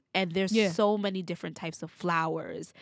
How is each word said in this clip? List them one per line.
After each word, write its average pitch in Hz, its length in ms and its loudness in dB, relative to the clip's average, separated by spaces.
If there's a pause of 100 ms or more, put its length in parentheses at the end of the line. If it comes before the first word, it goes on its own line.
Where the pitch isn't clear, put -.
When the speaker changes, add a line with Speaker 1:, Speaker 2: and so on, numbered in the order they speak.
(140)
Speaker 1:
And 185 180 2
there's 190 220 2
Speaker 2:
Yeah. 208 180 4
Speaker 1:
so 208 260 4
many 196 240 -2
different 170 360 -8
types 165 260 -8
of 165 80 -12
flowers 165 920 -2